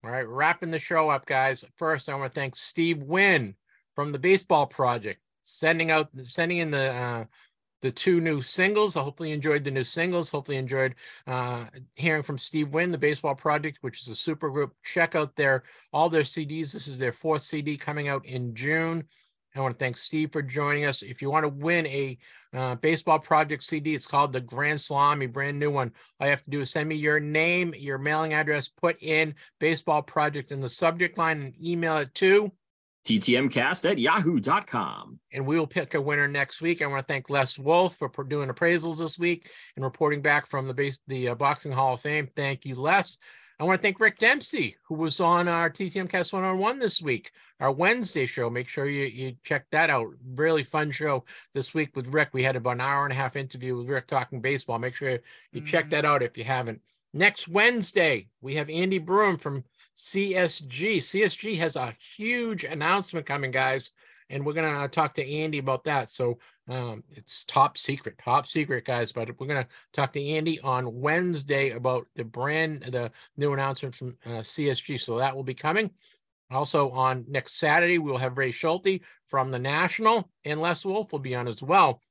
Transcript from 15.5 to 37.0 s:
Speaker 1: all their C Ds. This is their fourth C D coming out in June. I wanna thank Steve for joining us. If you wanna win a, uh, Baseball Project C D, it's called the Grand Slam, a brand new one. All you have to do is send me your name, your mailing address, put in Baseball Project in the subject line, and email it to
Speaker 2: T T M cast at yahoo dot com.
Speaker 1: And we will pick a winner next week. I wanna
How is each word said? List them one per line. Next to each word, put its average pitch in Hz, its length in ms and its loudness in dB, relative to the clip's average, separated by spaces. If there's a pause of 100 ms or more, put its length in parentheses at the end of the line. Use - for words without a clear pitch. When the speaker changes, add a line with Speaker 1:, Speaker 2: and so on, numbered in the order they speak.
Speaker 1:
all 160 200 2
their 160 140 4
C 156 200 -4
Ds. 151 280 -6
This 135 140 -10
is 135 120 -12
their 127 140 -2
fourth 156 280 -2
C 151 220 -6
D 147 160 -4
coming 147 300 -6
out 139 180 -4
in 123 280 -6
June. 160 500 -2 (520)
I 135 40 -4
wanna 131 140 0
thank 127 220 -4
Steve 156 340 -2
for 151 120 -4
joining 143 420 -2
us. 139 180 -2
If 123 200 -12
you 139 80 -2
wanna 151 180 2
win 156 380 0
a, 139 320 -4 (340)
uh, 127 240 -2
Baseball 156 420 2
Project 151 440 2
C 156 160 -2
D, 151 160 -2
it's 131 120 -6
called 143 260 2
the 127 80 -2
Grand 143 400 -2
Slam, 143 420 4
a 131 40 -2
brand 139 320 -4
new 147 120 2
one. 131 220 0 (260)
All 139 80 0
you 143 40 4
have 139 140 0
to 139 60 -14
do 143 100 -2
is 131 100 -2
send 156 180 0
me 156 80 -2
your 151 240 2
name, 160 560 2
your 139 220 -6
mailing 151 360 0
address, 151 340 0
put - 320 -2
in 156 360 0 (240)
Baseball 151 420 2
Project 147 480 -2
in 139 100 -8
the 131 80 -4
subject 170 480 0
line, 160 260 0
and 131 120 -12 (100)
email 165 340 0
it 139 180 -2
to 196 360 6 (520)
Speaker 2:
T 110 140 2
T 120 200 4
M 135 100 2
cast 135 380 0
at 185 120 2
yahoo 160 400 4
dot 127 280 2
com. 62 520 -6 (140)
Speaker 1:
And 135 140 -4
we 156 120 2
will 156 80 2
pick 151 280 -4
a 151 60 2
winner 143 280 2
next 143 320 -2
week. 165 220 0
I 147 40 -2
wanna 139 160 -2